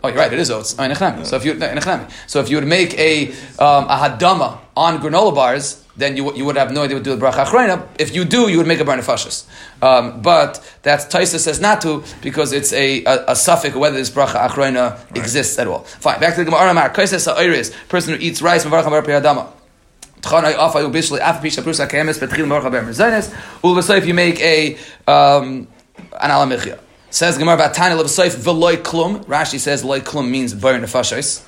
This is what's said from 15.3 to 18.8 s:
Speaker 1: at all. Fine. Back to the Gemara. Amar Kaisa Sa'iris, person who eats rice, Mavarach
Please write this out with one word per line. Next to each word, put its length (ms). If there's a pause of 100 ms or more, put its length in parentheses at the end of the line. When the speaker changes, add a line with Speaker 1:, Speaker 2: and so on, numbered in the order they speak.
Speaker 1:
at 80
all. 140
Fine. 400
Back 160
to 80
the 60
Gemara. 200
Amar 240
Kaisa 260
Sa'iris, 520 (180)
person 240
who 60
eats 200
rice, 240
Mavarach 220